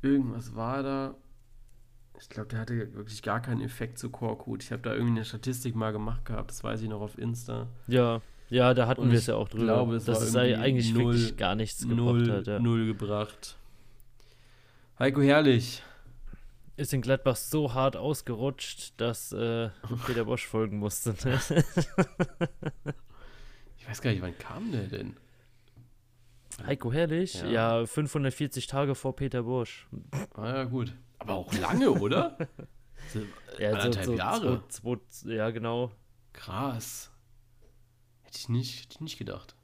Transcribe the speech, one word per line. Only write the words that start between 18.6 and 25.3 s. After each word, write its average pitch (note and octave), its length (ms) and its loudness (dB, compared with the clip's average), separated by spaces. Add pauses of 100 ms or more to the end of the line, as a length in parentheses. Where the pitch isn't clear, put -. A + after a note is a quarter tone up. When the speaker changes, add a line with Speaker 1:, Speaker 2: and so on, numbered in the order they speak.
Speaker 2:
dass, A2+ 340 -2
äh, A#2 380 0 (160)
Speaker 1:
<laughs> A#2+ 200 -4
Speaker 2:
Peter A#2 200 0
Bosch A#2+ 200 -2
folgen A2 320 0
musste, G#2 460 -2
ne? C3 240 2
<laughs> - 1500 0 (840)
Speaker 1:
Ich - 100 -18
weiß G#2 120 -8
gar B2 120 0
nicht, F#2 100 0
wann F2+ 160 -8
kam G#3+ 320 -10
der A2 160 -2
denn? G2 300 -8 (1500)